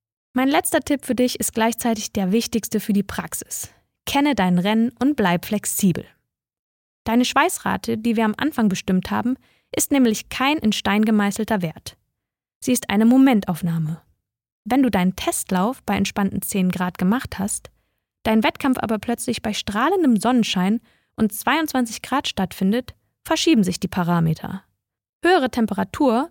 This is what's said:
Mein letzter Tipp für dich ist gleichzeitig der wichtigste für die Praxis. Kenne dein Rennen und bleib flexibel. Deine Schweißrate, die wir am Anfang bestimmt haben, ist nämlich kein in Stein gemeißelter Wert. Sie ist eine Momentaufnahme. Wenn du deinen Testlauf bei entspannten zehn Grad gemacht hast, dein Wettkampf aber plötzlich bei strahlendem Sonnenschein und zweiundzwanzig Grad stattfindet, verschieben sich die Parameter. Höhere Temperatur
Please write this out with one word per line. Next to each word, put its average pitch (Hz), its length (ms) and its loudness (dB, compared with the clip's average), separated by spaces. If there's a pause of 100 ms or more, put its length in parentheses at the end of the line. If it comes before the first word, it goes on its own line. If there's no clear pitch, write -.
(340)
Mein 262 140 0
letzter 320 320 0
Tipp 277 240 -2
für 240 100 -2
dich 247 260 0
ist - 120 -6
gleichzeitig 226 600 -2
der 190 180 0
wichtigste 220 480 -2
für 202 140 0
die 202 80 2
Praxis. - 640 -10 (380)
Kenne 285 280 0
dein 180 240 2
Rennen 220 400 2
und 277 160 2
bleib 180 300 0
flexibel. - 600 -2 (960)
Deine 240 220 2
Schweißrate, 226 720 -2
die 220 180 0
wir 226 80 2
am 214 140 0
Anfang 247 320 0
bestimmt 185 400 -2
haben, 214 260 -2 (400)
ist - 160 -2
nämlich 240 380 2
kein 277 260 0
in 214 160 0
Stein 208 320 0
gemeißelter 208 560 0
Wert. - 380 -8 (640)
Sie 254 80 0
ist - 160 -2
eine 208 160 4
Momentaufnahme. 185 960 2 (640)
Wenn 262 180 2
du 247 80 2
deinen 185 260 2
Testlauf 208 640 -2
bei 202 160 -2
entspannten 196 420 -2
zehn 185 300 0
Grad 180 260 -4
gemacht 208 420 -2
hast, - 320 -6 (520)
dein 220 200 2
Wettkampf 269 360 0
aber 214 200 -2
plötzlich - 440 -6
bei 214 100 -4
strahlendem 262 640 0
Sonnenschein 214 640 0 (340)
und 220 200 -2
zweiundzwanzig 262 640 -2
Grad - 260 -4
stattfindet, 196 680 -2 (280)
verschieben 311 420 2
sich 180 160 -4
die - 80 -2
Parameter. 170 760 -2 (580)
Höhere 330 280 4
Temperatur 220 800 0